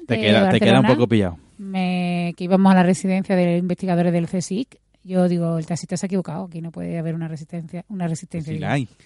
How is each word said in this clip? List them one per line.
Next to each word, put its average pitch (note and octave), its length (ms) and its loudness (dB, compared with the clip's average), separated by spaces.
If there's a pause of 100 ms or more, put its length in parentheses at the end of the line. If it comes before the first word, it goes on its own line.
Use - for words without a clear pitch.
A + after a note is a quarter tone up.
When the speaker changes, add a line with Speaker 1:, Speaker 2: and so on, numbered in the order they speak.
Speaker 1:
Te A#3 80 2
Speaker 2:
de A3 60 -2
Speaker 1:
queda, - 280 4
te A#2 80 4
queda G#2+ 140 4
un F#2+ 100 6
Speaker 2:
Barcelona, A2+ 60 4
Speaker 1:
poco A#2+ 200 4
pillado. F#2+ 300 0 (180)
Speaker 2:
me, F3+ 800 -4
que F#3 80 -8
íbamos F#3+ 280 6
a - 20 8
la F#3 80 6
residencia F#3+ 540 0
de F3 220 2
investigadores F3 540 0
del E3+ 140 0
cesic, G3 520 -6 (260)
yo F#3 240 0
digo, E3+ 280 0
"El D#3+ 100 -4
taxista E3+ 300 -6
se - 100 -4
ha - 20 -8
equivocado, E3+ 380 -4
aquí E3 140 -14
no E3 120 -12
puede F3 260 -8
haber D#3+ 160 -4
una E3 140 -6
resistencia, D#3+ 600 -12
una F3+ 200 -4
resistencia", D#3+ 420 -8
Speaker 1:
Pues - 60 -6
sí - 20 -6
Speaker 2:
digo, F#2+ 80 -6
Speaker 1:
la G#2+ 60 -2
hay. C3+ 160 -2 (180)